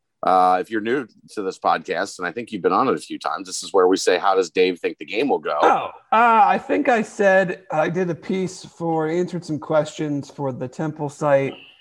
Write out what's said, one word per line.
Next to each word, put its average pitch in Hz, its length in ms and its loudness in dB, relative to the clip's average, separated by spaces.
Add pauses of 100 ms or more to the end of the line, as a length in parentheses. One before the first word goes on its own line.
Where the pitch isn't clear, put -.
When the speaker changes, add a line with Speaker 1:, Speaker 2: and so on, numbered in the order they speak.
(220)
Speaker 1:
uh, 92 380 4
if 90 100 -8
you're 110 100 -4
new 120 240 -2 (260)
to 107 120 -10
this 92 160 -6
podcast, 90 600 -2
and 90 80 -6
I - 20 -8
think - 220 -10
you've 92 100 -8
been 90 100 2
on 113 160 2
it 98 60 2
a 78 40 -4
few 73 200 -12
times, 85 300 -6
this 92 160 -10
is 87 80 -16
where 92 160 6
we 95 80 4
say, 92 220 2
"How 95 180 0
does 92 140 0
Dave 92 280 0
think 85 200 -6
the - 60 -14
game 113 240 -4
will 113 120 0
go?" 78 200 -4
Speaker 2:
Oh, - 60 4
uh, 139 240 0 (220)
I 220 460 4
think 285 300 -2
I 240 140 2
said 190 720 2
I 160 160 0
did 175 200 -2
a 165 60 -4
piece 185 500 -6
for, 160 440 -4
answered 175 360 -4
some 156 140 -6
questions 147 720 -2
for 139 220 -6
the 127 160 -8
Temple 156 400 -6
site, 139 460 2 (260)